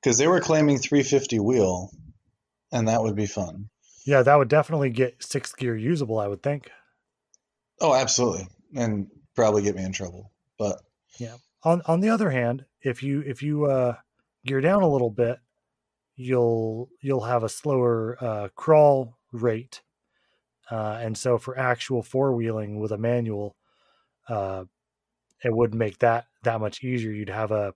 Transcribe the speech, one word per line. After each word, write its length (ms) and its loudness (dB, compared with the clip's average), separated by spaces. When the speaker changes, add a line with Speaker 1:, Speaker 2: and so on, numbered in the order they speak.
Speaker 1:
'cause 160 2
they 100 4
were 140 6
claiming 360 4
three 260 2
fifty 360 0
wheel, 520 2
and 160 0
that 140 2
would 140 -2
be 120 -2
fun. 420 -8
Speaker 2:
Yeah, 160 6
that 140 8
would 140 4
definitely 400 0
get 340 -2
sixth 340 -8
gear 200 -4
usable, 420 -2
I 80 -2
would 160 -8
think. 280 -6
Speaker 1:
Oh, 160 4
absolutely, 520 0
and 340 -2
probably 280 4
get 120 0
me 80 -8
in 100 -6
trouble. 380 -12
But 240 -4
Speaker 2:
yeah. 200 -14
On, 220 2
on 160 2
the 80 2
other 200 2
hand, 360 -2
if 200 -4
you, 200 -4
if 200 -8
you, 240 -2
uh, 300 0
gear 140 0
down 240 2
a 60 4
little 200 2
bit, 300 -2
you'll, 720 -2
you'll 240 -2
have 200 0
a 60 -2
slower, 720 0
uh, 340 -6
crawl 640 4
rate, 500 -4
uh, 320 -6
and 160 -6
so 200 0
for 200 -8
actual 460 -2
four-wheeling 760 -2
with 120 -4
a 60 -4
manual, 580 -2
uh, 380 -6
it 120 0
would 180 2
make 260 -4
that, 280 2
that 160 -2
much 240 -8
easier. 280 -4
You'd 180 -8
have 220 -4
a 240 -2